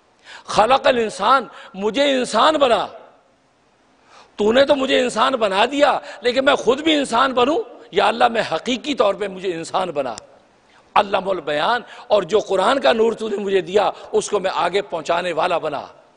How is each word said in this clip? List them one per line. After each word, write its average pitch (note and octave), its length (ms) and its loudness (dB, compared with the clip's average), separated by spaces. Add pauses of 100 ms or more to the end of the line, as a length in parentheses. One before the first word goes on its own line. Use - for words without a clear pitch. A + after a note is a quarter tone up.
(500)
खलकल B3+ 480 4
इंसान, A3 520 0 (260)
मुझे B3+ 440 0
इंसान B3 380 2
बना। A#3 280 2 (1500)
तूने A3+ 280 4
तो D4 100 4
मुझे C4 280 0
इंसान B3 320 0
बना G#3+ 300 2
दिया, C#4 360 2 (220)
लेकिन B3 220 0
मैं C#4 100 4
खुद A3+ 240 0
भी D#4+ 140 0
इंसान C4 400 0
बनूं, B3+ 260 2 (340)
या G3 140 2
अल्लाह, A#3 220 2
मैं A3+ 120 -2
हकीकी A3+ 540 -4
तौर G3+ 200 2
पे G3 120 -6
मुझे F#3+ 200 -8
इंसान E3+ 440 -4
बना।" C3 260 -6 (800)
अल्लामुल G3 440 0
बयान, D#3 440 -2 (280)
और G3+ 140 2
जो G3+ 160 0
कुरान G3 380 0
का B3+ 140 2
नूर A3+ 200 2
तूने G#3+ 240 -6
मुझे G3 240 0
दिया, F#3 280 0
उसको - 500 -4
मैं F#3 120 -2
आगे F3 300 0
पहुंचाने F3 500 -4
वाला E3 280 0
बना, C#3 340 -8 (240)